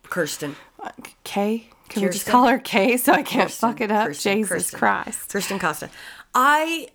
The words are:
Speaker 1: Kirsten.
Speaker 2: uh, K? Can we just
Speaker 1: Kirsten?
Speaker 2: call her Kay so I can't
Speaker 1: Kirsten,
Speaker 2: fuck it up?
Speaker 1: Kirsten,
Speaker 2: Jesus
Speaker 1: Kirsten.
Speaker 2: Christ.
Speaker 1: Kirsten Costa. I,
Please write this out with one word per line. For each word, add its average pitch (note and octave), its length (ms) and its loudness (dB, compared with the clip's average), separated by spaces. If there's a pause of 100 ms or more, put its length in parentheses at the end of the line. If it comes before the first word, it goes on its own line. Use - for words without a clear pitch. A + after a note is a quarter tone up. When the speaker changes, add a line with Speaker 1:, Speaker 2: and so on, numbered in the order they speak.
Speaker 1:
Kirsten. D3 540 -6 (260)
Speaker 2:
uh, F#4+ 80 -12 (320)
K? G#3+ 460 -4 (220)
Can G#3+ 120 -2
we F#3+ 40 4
just F#3+ 180 -2
Speaker 1:
Kirsten? G#3 60 -4
Speaker 2:
call B3 160 6
her B3+ 120 4
Kay A3+ 360 2
so B3+ 160 2
I D4+ 100 4
can't - 280 0
Speaker 1:
Kirsten, - 200 -2
Speaker 2:
fuck A#3 120 -4
it G#3 100 -2
up? G#3+ 160 2
Speaker 1:
Kirsten, G3 300 0
Speaker 2:
Jesus G#3+ 120 0 (220)
Speaker 1:
Kirsten. - 80 -10
Speaker 2:
Christ. - 500 -2
Speaker 1:
Kirsten G3 300 -4
Costa. D#3+ 300 -4 (440)
I, D4+ 600 2